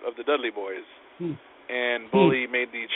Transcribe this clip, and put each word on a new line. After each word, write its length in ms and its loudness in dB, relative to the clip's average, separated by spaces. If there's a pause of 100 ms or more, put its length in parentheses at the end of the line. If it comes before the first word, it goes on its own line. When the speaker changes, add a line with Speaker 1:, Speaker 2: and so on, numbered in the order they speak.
Speaker 1:
of 80 -8
the 80 -10
Dudley 260 0
Boys. 340 -8 (340)
Speaker 2:
Hmm. 140 -4 (360)
Speaker 1:
And 400 -2
Speaker 2:
Hmm. 80 2
Speaker 1:
Bully 320 6
made 240 -2
the 240 -8